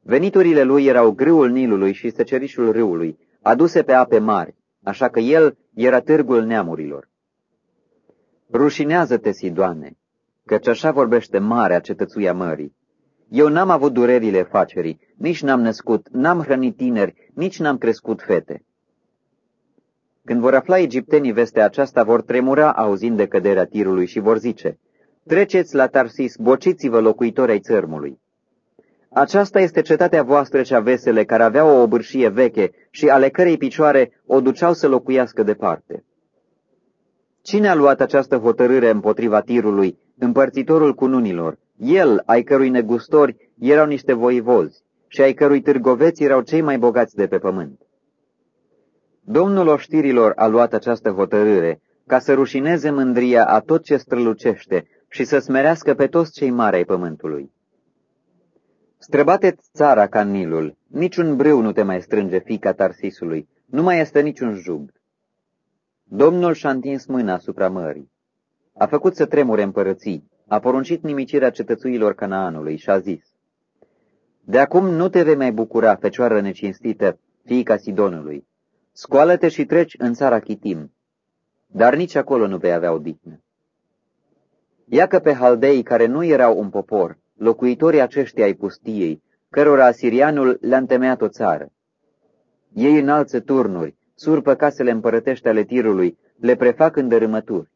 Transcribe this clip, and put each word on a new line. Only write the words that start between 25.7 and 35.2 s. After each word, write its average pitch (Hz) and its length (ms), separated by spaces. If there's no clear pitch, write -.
la 131 120
Tarsis, 123 500
bociți-vă, 120 640
locuitori 113 500
ai 104 100
țărmului.” 78 640
Aceasta 196 520
este 165 200
cetatea 160 420
voastră 135 400
cea 123 180
vesele, 113 440
care 113 180
avea 117 220
o 143 180
obârșie 117 460
veche 110 420
și - 180
ale 135 200
cărei 175 280
picioare 139 720
o 135 140
duceau 131 320
să 165 160
locuiască 127 540